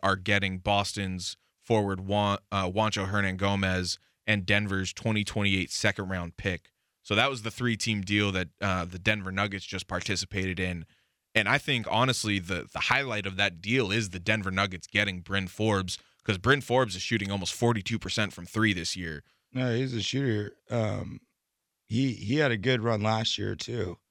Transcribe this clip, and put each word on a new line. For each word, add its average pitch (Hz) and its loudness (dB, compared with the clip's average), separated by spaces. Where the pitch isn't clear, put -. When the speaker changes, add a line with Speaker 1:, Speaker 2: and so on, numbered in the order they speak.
Speaker 1:
are 98 4
getting 95 0
Boston's 95 -2
forward 98 2
Juan-, 101 2
uh, 95 0
Juancho 101 0
Hernangomez 95 0
and 104 2
Denver's 98 0
twenty 107 0
twenty-eight 98 2
second-round 92 -2
pick. - -6
So - -4
that 117 4
was 131 -4
the 110 -6
three-team 113 0
deal 101 2
that, 92 -2
uh, 92 0
the 90 -10
Denver 98 -2
Nuggets 98 -4
just 95 -8
participated 92 -4
in. 90 -4
And 107 4
I 135 4
think, 123 -2
honestly, 110 2
the, 87 -4
the - -8
highlight 123 0
of 95 -6
that 95 0
deal 107 2
is 107 0
the 92 -8
Denver 98 0
Nuggets 92 0
getting 101 0
Bryn 95 -2
Forbes, 98 0
'cause 101 0
Bryn 123 4
Forbes 120 2
is 95 -8
shooting 101 0
almost 98 -2
forty-two 117 2
percent 104 -2
from 87 -14
three 107 2
this 85 -4
year. 82 -8
Speaker 2:
No, 127 0
he's 131 -2
a 117 -2
shooter. 110 -2
Um, 107 -2
he, 127 2
he 107 -2
had 151 4
a 117 2
good 117 0
run 110 2
last 110 2
year, 101 -4
too. 92 -6